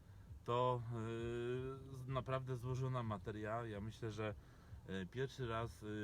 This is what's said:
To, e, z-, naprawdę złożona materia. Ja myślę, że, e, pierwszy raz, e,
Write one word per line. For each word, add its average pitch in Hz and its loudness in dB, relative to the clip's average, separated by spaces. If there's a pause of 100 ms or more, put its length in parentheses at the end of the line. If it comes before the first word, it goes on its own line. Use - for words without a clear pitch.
(440)
To, 123 6
e, 120 -2 (1040)
z-, 127 -6
naprawdę 131 2
złożona 127 2
materia. 107 0
Ja 104 -2
myślę, 110 -2
że, 107 2 (520)
e, 95 0
pierwszy 127 0
raz, 113 0
e, 107 -6 (180)